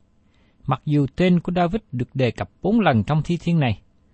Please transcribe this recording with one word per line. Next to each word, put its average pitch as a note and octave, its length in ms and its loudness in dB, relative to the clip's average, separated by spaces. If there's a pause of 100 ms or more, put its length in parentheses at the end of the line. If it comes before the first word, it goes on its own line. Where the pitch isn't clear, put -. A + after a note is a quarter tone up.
(640)
Mặc C3+ 200 -4
dù D3 200 2 (100)
tên F3+ 240 2
của F3+ 160 -6
David F3+ 260 -2 (100)
được B2 240 -6
đề B2+ 160 0
cập - 180 -8 (120)
bốn G#3+ 180 0
lần C#3 240 2
trong D3+ 200 0
Thi F3 140 -2
Thiên E3+ 220 0
này, B2 220 0 (320)